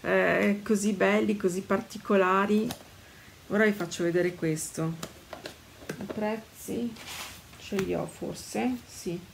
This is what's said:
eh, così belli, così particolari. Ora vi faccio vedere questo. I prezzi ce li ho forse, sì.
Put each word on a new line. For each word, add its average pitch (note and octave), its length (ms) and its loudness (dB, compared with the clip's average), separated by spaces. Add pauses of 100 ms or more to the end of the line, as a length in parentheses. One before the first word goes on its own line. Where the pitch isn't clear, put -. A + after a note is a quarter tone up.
eh, F#3 640 4
così G3+ 300 2
belli, G#3 420 4
così F#3+ 240 0
particolari. G3+ 1040 2 (800)
Ora G#3+ 180 4
vi G#3 60 4
faccio F3+ 300 -4
vedere F3 320 2
questo. D#3+ 600 -2 (1040)
I G3+ 60 -8
prezzi A3 920 -6 (640)
ce - 180 -6
li F#3 180 0
ho E3 120 -2
forse, - 800 -6
sì. F3 340 -8 (120)